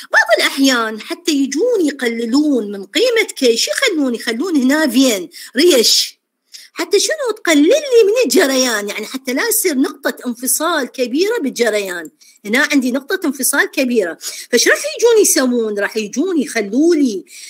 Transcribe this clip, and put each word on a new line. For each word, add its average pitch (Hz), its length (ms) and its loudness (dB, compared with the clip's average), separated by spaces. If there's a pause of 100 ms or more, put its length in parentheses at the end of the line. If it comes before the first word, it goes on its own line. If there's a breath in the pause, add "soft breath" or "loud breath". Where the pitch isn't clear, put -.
(120)
بعض 698 260 2
الاحيان 233 640 0
حتى 339 300 -6
يجون 311 540 0
يقللون 240 840 -2
من 202 140 -10
قيمة 453 500 0
كي، 269 220 2
شو - 140 -2
يخلون؟ 311 440 -2
يخلون 269 400 -4
هنا 285 320 2
فين، 226 420 2 (260 loud breath)
ريش، 269 640 2 (540 loud breath)
حتى 349 260 0
شنو؟ 554 360 -4
تقلل 311 320 2
لي 523 400 4
من 480 180 2
الجريان، 254 640 0
يعني 208 160 -8
حتى 254 280 -8
لا 330 140 -2
يصير 370 280 0
نقطة 277 400 -2 (120)
انفصال 277 580 -2
كبيرة 302 520 -2
بالجريان. 208 760 -2 (340 soft breath)
هنا 247 260 0
عندي 262 200 2
نقطة 311 360 -4
انفصال 285 380 -2
كبيرة، 233 520 -2 (340 loud breath)
فش 240 160 2
راح 605 140 2 (160)
يجون 453 240 4
يسوون؟ 240 580 0
راح 202 180 -4
يجون 285 440 -2
يخلوا 233 540 0
لي 240 300 0 (240 loud breath)